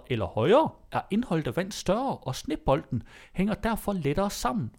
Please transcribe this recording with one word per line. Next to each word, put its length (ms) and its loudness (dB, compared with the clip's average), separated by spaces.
eller 200 -2
højere 440 4
er 80 0
indholdet 360 0
af 100 -4
vand 160 -2
større, 440 0
og 200 -8
snebolden 640 -2
hænger 220 0
derfor 380 -2
lettere 380 0
sammen, 480 -2